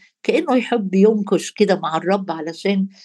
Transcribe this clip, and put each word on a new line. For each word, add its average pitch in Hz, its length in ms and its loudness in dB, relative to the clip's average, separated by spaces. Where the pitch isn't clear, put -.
كأنه 285 340 0
يحب 220 380 -2
ينكش 202 560 2
كده 196 280 2
مع 160 180 -4
الرب 190 340 -2
علشان، 170 560 -4